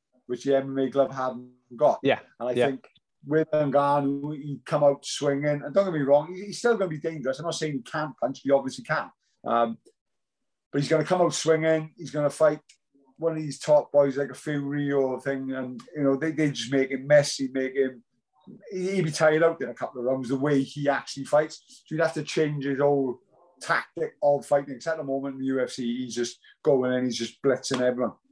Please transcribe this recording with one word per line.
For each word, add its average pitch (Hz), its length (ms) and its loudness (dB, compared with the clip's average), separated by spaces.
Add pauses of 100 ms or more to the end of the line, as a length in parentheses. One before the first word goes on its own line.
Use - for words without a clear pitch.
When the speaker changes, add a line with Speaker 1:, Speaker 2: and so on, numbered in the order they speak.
(280)
Speaker 1:
which 123 160 -6
the 139 140 4
M 135 200 -4
M 135 80 2
A 127 40 0
glove 131 260 2
haven't 127 340 -6 (280)
got. 117 260 4
Speaker 2:
Yeah, 131 160 2 (220)
Speaker 1:
And 123 80 -2
I - 20 0
Speaker 2:
yeah. 123 160 2
Speaker 1:
think 135 200 -6 (380)
with 156 260 2
Ngannou, 143 840 2
he 139 300 -10
come 147 180 0
out 143 220 4
swinging. 147 580 -2
And 143 100 -8
don't 196 120 4
get 185 80 -2
me 156 80 0
wrong, 147 340 4
he, 202 120 -10
he's 180 120 -10
still 240 180 2
gonna 190 120 -2
be 156 100 -8
dangerous. 143 400 -4
I'm 156 60 -8
not 170 100 -4
saying 156 180 -4
he 131 80 -6
can't 151 400 -6
punch, 135 220 -4
he 135 80 0
obviously 131 320 0
can. 156 260 -4 (380)
Um, 117 300 0 (960)
but 143 100 0
he's 143 80 -2
gonna 156 160 2
come 180 160 2
out 165 120 2
swinging. 160 640 2
He's 120 140 -12
gonna 147 180 0
fight 151 300 2 (580)
one 165 180 -2
of 156 60 -6
these 143 180 -8
top 147 320 4
boys 143 260 4
like 139 120 -2
a 127 60 -14
Fury 143 560 -4
or 131 300 2
thing, 135 320 -4
and, 127 280 -8 (140)
you 151 80 -2
know, 135 140 4
they, 156 140 -2
they 147 200 0
just 117 200 -8
make 135 200 2
him 135 160 -6
messy, 143 460 4
make 131 220 -4
him, 131 280 -2 (680)
he, 185 240 -4
he'd 180 100 2
be 156 60 -4
tired 156 320 4
out 165 180 2
in - 80 -6
a - 40 -8
couple 127 280 -10
of 120 40 -2
rounds 131 220 -2
the 131 80 -2
way 139 260 2
he 143 280 -4
actually 139 340 -4
fights. 151 400 0 (240)
So 156 80 -8
he'd 156 60 0
have 156 140 0
to 156 80 -4
change 151 420 -2
his 139 140 -2
whole 139 400 2 (420)
tactic 156 600 -4
of 143 240 2
fighting. 143 300 0
'Cause 120 120 -14
at 160 100 -2
the 156 80 -6
moment 135 300 -4
in 135 40 -10
the 131 60 -4
U 135 160 0
F 123 80 -2
C, 123 340 -4
he's 120 120 -10
just 120 240 -4 (220)
going 127 300 2
and 127 140 0
he's 120 120 -4
just 117 240 -8
blitzing 127 380 0
everyone. 123 320 0 (200)